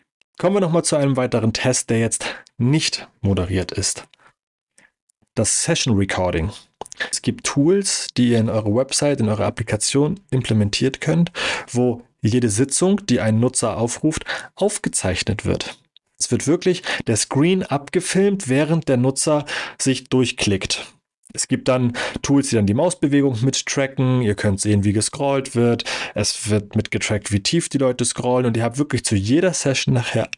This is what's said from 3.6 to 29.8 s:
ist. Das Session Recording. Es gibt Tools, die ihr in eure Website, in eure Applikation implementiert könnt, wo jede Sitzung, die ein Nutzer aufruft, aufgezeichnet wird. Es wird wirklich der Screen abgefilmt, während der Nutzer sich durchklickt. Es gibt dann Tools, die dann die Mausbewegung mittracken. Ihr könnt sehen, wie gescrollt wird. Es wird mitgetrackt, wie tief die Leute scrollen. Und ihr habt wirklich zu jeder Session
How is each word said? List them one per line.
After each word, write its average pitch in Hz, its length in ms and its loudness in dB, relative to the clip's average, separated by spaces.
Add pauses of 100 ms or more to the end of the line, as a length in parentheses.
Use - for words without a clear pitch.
ist. - 340 -4 (1300)
Das - 300 0
Session 139 320 0
Recording. 92 540 0 (600)
Es - 120 -6
gibt - 240 -4
Tools, 190 680 0
die 123 140 4
ihr 117 80 4
in 113 120 2
eure 104 240 0
Website, 135 460 0
in 110 100 2
eure 104 160 0
Applikation - 760 -2 (100)
implementiert 117 680 0
könnt, 165 320 2 (380)
wo 123 320 0 (180)
jede 120 300 2
Sitzung, 139 560 0
die 240 140 2
ein 110 200 2
Nutzer 123 380 0
aufruft, 120 480 -2 (280)
aufgezeichnet - 920 -2
wird. - 320 -4 (400)
Es - 120 -4
wird - 160 0
wirklich 175 360 2 (240)
der 113 100 2
Screen 175 460 2
abgefilmt, 185 880 0
während 151 380 2
der 131 100 2
Nutzer 135 480 2 (320)
sich 131 320 -2
durchklickt. - 840 0 (400)
Es - 160 -6
gibt 131 200 -2
dann 127 260 2 (260)
Tools, 139 300 2
die 117 60 2
dann 101 100 4
die 101 80 4
Mausbewegung 139 680 2
mittracken. 131 800 0
Ihr 104 140 2
könnt 98 260 0
sehen, 104 240 2
wie 104 80 2
gescrollt 135 640 -2
wird. 120 300 2 (300)
Es - 360 -4
wird 104 260 0
mitgetrackt, 107 560 -2
wie 101 100 2
tief - 280 0
die 143 80 0
Leute 127 260 0
scrollen. 123 400 0
Und 117 140 2
ihr 113 60 0
habt 117 120 -2
wirklich 139 300 -2
zu - 80 0
jeder 139 400 2
Session - 400 0